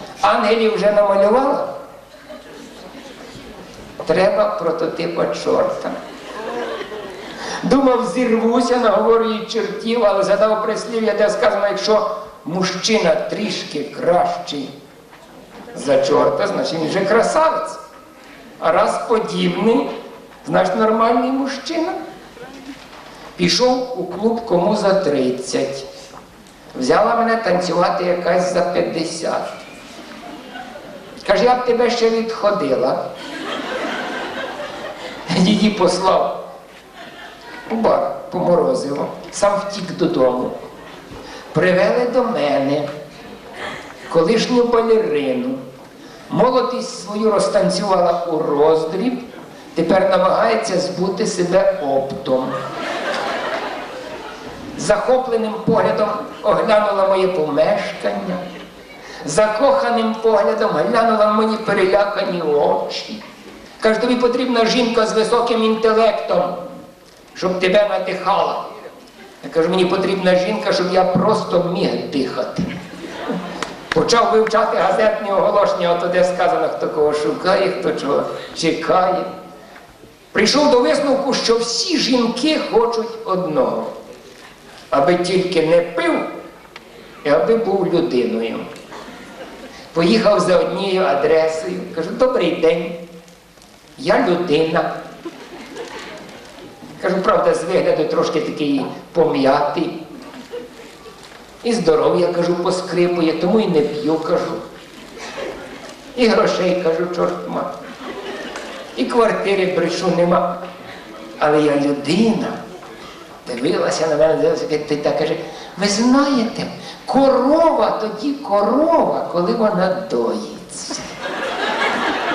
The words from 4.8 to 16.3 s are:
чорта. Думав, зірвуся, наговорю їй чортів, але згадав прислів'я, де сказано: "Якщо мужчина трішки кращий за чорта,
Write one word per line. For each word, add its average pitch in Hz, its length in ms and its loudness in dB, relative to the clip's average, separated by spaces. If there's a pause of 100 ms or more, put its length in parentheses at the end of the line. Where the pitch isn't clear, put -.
чорта. - 640 0 (1700)
Думав, 254 520 4
зірвуся, 240 640 2
наговорю 226 560 4
їй 214 140 -6
чортів, 220 580 -2
але 196 180 4
згадав 208 400 2
прислів'я, 220 520 -2
де 208 160 4
сказано: 202 380 2
"Якщо 208 420 2 (340)
мужчина 180 680 0
трішки - 720 -4
кращий 147 840 -2 (1040)
за - 300 2
чорта, - 420 2